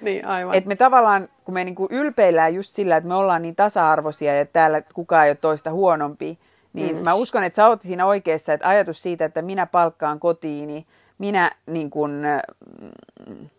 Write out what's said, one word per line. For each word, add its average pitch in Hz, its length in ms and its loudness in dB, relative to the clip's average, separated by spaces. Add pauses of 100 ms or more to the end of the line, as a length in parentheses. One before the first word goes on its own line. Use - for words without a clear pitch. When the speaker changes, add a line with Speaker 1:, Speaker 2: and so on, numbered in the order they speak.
Speaker 1:
Niin, 202 260 -6
aivan. 185 280 -4
Speaker 2:
Et 190 120 2
me 196 100 -4
tavallaan, 226 520 4 (160)
kun 185 100 -10
me 185 100 -2
niinku 185 260 -6
ylpeillään 185 640 2
just 196 180 -10
sillä, 185 240 0
että 165 120 -2
me 180 60 -4
ollaan 185 280 0
niin 165 140 -10
tasa-arvoisia 156 800 0
ja 143 100 0
täällä 156 360 2 (120)
kukaan 165 300 2
ei 147 60 4
ole 143 100 0
toista 156 320 -2
huonompi, 160 680 -2 (340)
niin 160 240 -6
Speaker 1:
Mm. - 80 -8
Speaker 2:
mä 170 100 2
uskon, 214 300 -2
että 175 120 -4
sä 214 120 6
oot 226 140 0
siinä 180 240 -2
oikeassa, 175 460 0
että 151 160 -2
ajatus 185 340 0
siitä, 170 220 -4
että 160 180 -4
minä 185 240 -2
palkkaan 160 540 -2
kotiini, 151 640 -6 (320)
minä 196 320 0 (160)
niin 156 240 -6
kun, 147 320 -4 (1080)
mm, - 80 -18 (220)